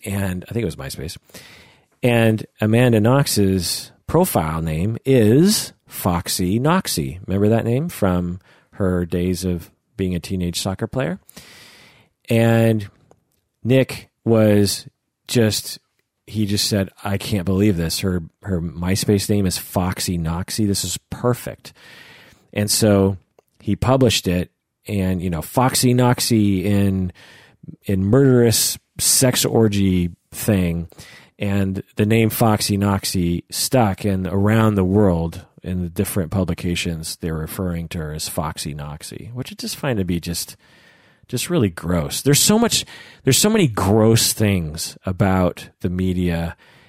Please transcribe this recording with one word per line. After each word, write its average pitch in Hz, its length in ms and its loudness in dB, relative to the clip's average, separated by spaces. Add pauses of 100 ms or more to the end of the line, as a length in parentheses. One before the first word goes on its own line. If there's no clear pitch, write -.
and 98 420 -6
I 101 60 -12
think 117 80 -4
it - 20 -2
was 78 120 -6
MySpace. - 420 -12 (840)
And 113 440 2 (120)
Amanda 113 420 4
Knox's 104 920 0 (140)
profile 80 560 0
name 92 420 -2
is 135 720 4 (160)
Foxy 90 680 -2
Knoxy. 98 680 -2
Remember 101 220 2
that 110 160 2
name 131 240 -2
from 90 520 -2 (320)
her 90 320 0
days 90 400 -2
of 87 260 -4 (260)
being 92 180 -2
a 85 60 -4
teenage 90 400 -6
soccer 101 260 -6
player? 156 320 -6 (1120)
And 113 600 2 (760)
Nick 127 440 0 (160)
was 107 640 4 (380)
just, - 520 0 (480)
he 107 200 -4
just 101 220 -2
said, 95 220 0 (120)
"I 101 160 -4
can't 95 260 -4
believe 98 320 2
this. 82 240 -2
Her, 92 220 -2 (200)
her 92 180 -4
MySpace 90 680 -2
name 101 180 2
is 90 120 -2
Foxy 92 580 -4
Knoxy. 85 480 -4
This 98 200 -2
is 87 120 -8 (140)
perfect." - 600 -6 (800)
And 104 180 -2
so 98 460 4 (420)
he 104 160 -2
published 127 540 2
it, 90 220 -2 (360)
and, 92 340 -2
you 92 80 -4
know, 80 140 -4
Foxy 127 500 2
Knoxy 110 720 2
in, 98 480 0 (720)
in 95 200 0
murderous 120 760 4 (200)
sex - 460 2
orgy 101 640 2 (200)
thing. 85 580 -2 (500)
And 98 440 -2 (140)
the 107 100 2
name 110 240 4
Foxy 107 460 0
Knoxy 95 760 -2
stuck, 110 540 0
and 95 220 -2
around 104 480 2
the 95 100 2
world 90 640 0 (160)
in 92 200 -6
the 87 60 -6
different 95 420 -4
publications, 87 840 -4
they're 80 180 -6
referring 85 540 -6
to 87 100 -8
her 76 140 -8
as 78 160 -10
Foxy 78 460 -8
Knoxy, 73 600 -14
which 123 180 -12
I - 20 -18
just - 220 -10
find 127 220 -4
to 95 60 -2
be 87 160 -2
just, - 360 -10 (720)
just - 220 -6
really 135 180 2
gross. 85 540 -4
There's 135 180 4
so 214 180 4
much, - 260 0 (400)
there's 131 140 4
so 214 120 4
many 208 180 4
gross 107 640 4
things 87 720 -2
about 92 640 0 (120)
the 90 100 -4
media 90 640 -2 (320)